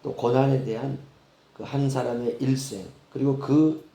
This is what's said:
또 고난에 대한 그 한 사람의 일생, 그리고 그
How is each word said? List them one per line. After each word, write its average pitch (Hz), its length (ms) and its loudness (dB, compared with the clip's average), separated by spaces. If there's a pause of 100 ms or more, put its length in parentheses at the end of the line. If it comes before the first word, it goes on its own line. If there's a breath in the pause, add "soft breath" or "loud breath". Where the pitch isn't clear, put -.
또 131 120 -6
고난에 131 500 2
대한 123 360 -6 (540)
그 110 100 -14
한 139 260 -2
사람의 120 520 -2
일생, 131 440 -2 (240)
그리고 135 280 0
그 151 580 2